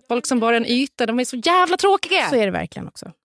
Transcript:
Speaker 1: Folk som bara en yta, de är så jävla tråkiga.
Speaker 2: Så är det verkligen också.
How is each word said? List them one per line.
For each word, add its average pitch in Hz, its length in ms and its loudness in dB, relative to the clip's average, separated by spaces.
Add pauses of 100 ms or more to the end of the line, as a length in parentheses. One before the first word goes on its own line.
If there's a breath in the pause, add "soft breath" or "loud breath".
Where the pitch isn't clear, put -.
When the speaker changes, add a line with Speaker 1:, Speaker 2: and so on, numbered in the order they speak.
Speaker 1:
Folk 240 200 -2
som 254 120 0
bara 233 180 2
en 233 80 0
yta, 247 400 -2
de 226 140 -2
är 254 60 -2
så - 120 -8
jävla 359 400 2
tråkiga. 381 520 2
Speaker 2:
Så 285 60 0
är 220 100 2
det - 60 0
verkligen - 360 -8
också. - 240 -18 (140)